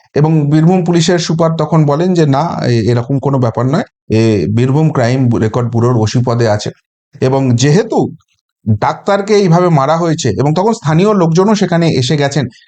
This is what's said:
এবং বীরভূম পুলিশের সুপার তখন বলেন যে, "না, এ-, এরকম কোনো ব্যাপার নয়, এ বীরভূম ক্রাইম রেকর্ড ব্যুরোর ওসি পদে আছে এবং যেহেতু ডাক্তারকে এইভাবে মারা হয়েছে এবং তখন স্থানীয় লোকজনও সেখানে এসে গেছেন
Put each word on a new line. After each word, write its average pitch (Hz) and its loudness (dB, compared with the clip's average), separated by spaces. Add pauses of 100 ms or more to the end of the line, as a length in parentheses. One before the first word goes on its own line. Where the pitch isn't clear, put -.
(140)
এবং 151 2
বীরভূম 165 2
পুলিশের 175 0
সুপার 165 -2
তখন 156 0
বলেন 165 0
যে, 165 2
"না, 147 -2
এ-, 117 0
এরকম 123 -2
কোনো 135 -2
ব্যাপার 120 -2
নয়, 156 0 (280)
এ 107 2 (100)
বীরভূম 135 2
ক্রাইম 127 0
রেকর্ড 117 -2
ব্যুরোর 117 0
ওসি 123 0
পদে 120 0
আছে 104 -2 (500)
এবং 135 0
যেহেতু 151 0 (540)
ডাক্তারকে 190 -2
এইভাবে 180 2
মারা 156 2
হয়েছে 165 -2
এবং 123 -2
তখন 202 0
স্থানীয় 196 0
লোকজনও 190 2
সেখানে 170 0
এসে 131 0
গেছেন 139 -2 (240)